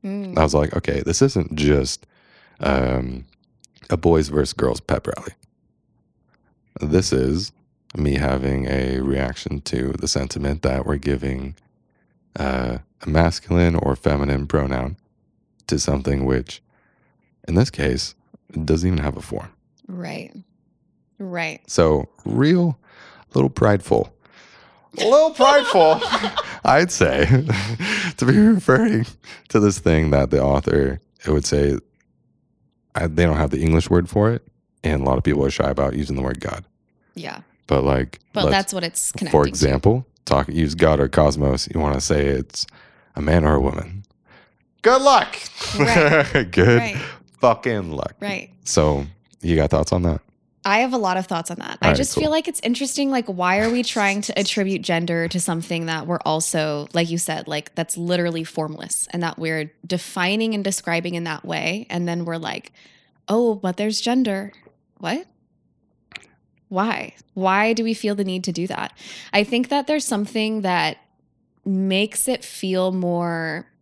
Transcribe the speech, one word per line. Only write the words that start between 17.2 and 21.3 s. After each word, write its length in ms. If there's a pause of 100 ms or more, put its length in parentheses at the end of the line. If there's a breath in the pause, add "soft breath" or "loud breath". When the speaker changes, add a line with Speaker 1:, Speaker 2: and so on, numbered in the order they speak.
Speaker 2:
in 80
this 160
case, 460 (480)
doesn't 240
even 160
have 120
a 60
form." 280 (360)
Speaker 1:
Right. 460 (880)
Right. 400 (100)